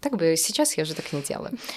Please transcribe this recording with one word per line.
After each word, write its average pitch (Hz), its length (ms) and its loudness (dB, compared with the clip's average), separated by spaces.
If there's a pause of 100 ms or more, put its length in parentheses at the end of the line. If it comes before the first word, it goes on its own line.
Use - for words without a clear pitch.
Так 277 160 0
бы 165 200 4
сейчас - 420 2
я 156 60 0
уже 156 100 -4
так - 180 -6
не 143 100 -2
делаю. - 360 -6 (180)